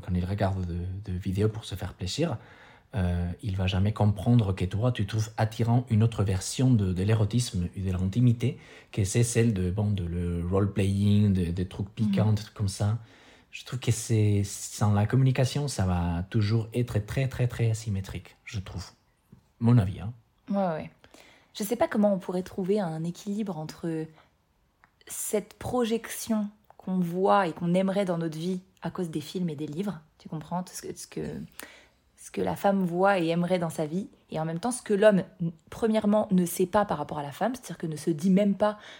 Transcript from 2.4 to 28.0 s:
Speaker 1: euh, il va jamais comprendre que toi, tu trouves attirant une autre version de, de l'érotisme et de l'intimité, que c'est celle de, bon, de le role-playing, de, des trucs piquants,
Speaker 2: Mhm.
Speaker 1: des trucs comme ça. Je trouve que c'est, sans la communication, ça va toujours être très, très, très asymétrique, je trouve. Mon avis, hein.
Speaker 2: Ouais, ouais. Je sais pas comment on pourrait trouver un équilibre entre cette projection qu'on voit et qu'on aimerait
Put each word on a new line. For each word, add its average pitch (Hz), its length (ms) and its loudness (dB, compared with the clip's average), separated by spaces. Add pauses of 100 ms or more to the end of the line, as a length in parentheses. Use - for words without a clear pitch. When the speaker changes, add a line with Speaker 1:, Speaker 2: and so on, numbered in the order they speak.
Speaker 1:
euh, 90 360 0 (100)
il 98 140 -4
va 92 120 0
jamais 95 260 2
comprendre 107 580 2
que 90 140 -2
toi, 107 260 0
tu 107 140 -2
trouves 110 320 -2
attirant 117 520 0
une 110 140 6
autre 113 200 2
version 95 480 2
de, 101 200 4
de 90 120 0
l'érotisme 107 760 0
et 98 40 -4
de 95 100 -2
l'intimité, 113 680 2 (340)
que 107 140 0
c'est 120 180 2
celle 117 300 2
de, 92 180 0
bon, 104 200 0
de 95 120 -2
le 85 420 -2
role-playing, 101 880 4
de, 90 200 2
des 90 160 -2
trucs - 260 -8
piquants, 104 320 2
Speaker 2:
Mhm. 107 100 4
Speaker 1:
des 104 60 -2
trucs - 140 -16
comme 104 120 -2
ça. 104 300 0 (540)
Je - 120 -14
trouve 127 160 -8
que - 120 0
c'est, 104 520 2
sans - 480 -2
la 104 140 4
communication, 131 640 2
ça 98 160 -2
va 87 460 0
toujours 110 420 2
être 120 320 -2
très, 135 240 -2
très, 123 180 0
très 113 220 -2
asymétrique, 95 720 -6
je - 160 -10
trouve. - 320 -10 (680)
Mon 117 180 6
avis, 92 240 2
hein. 104 100 -8 (380)
Speaker 2:
Ouais, 185 320 0
ouais. 160 100 -14 (640)
Je - 80 -6
sais 233 120 -2
pas 330 120 0
comment 208 260 2
on 185 60 0
pourrait 185 240 -4
trouver 196 360 -2
un 160 240 -4
équilibre 202 540 -6
entre 160 480 -6 (1000)
cette - 480 -6
projection 226 920 -4 (300)
qu'on 185 220 -4
voit 185 480 2
et 156 60 -4
qu'on 175 200 -2
aimerait 190 320 2